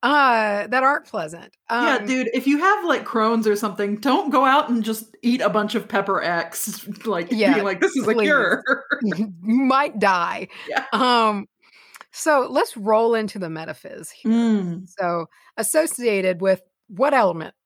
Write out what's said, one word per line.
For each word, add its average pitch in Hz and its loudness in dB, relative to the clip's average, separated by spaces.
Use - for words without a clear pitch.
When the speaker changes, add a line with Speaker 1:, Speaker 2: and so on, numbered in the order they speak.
Speaker 1:
uh, 233 2
that 254 0
aren't 294 2
pleasant. 170 -10
Speaker 2:
Yeah, 240 2
Speaker 1:
Um, 208 -8
Speaker 2:
dude, 254 -2
if 262 -2
you 294 4
have, 381 2
like, 269 0
Crohn's 226 0
or 208 2
something, 208 -4
don't 285 0
go 269 4
out 277 4
and 233 0
just 220 -8
eat 240 0
a 202 2
bunch 208 -2
of 202 -4
pepper 196 0
X, - -6
<laughs> - -14
like, 175 -4
Speaker 1:
Yeah, 220 2
Speaker 2:
being 202 0
like, 190 -2
"This - 0
is 247 -2
a 220 2
Speaker 1:
please. 226 2
Speaker 2:
cure." 240 2
<laughs> - 0
Speaker 1:
<laughs> 294 -4
You 196 -2
might 262 2
die. 185 0
Speaker 2:
Yeah. - -4
Speaker 1:
Um, 226 2
so 285 0
let's 285 -2
roll 220 2
into 220 -4
the 175 -6
metaphysics - -12
here. - -2
Speaker 2:
Mm. 196 0
Speaker 1:
So 170 -2
associated 214 0
with 190 2
what 247 0
element? 180 0